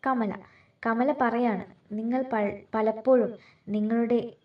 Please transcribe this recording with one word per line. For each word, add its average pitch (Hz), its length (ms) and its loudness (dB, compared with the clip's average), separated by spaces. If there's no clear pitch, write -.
കമല. 233 260 0
കമല 240 340 0
പറയാണ്, 233 440 0
"നിങ്ങൾ 233 300 -2
പ-, 208 400 -2
പലപ്പോഴും 220 600 2
നിങ്ങളുടെ 226 600 0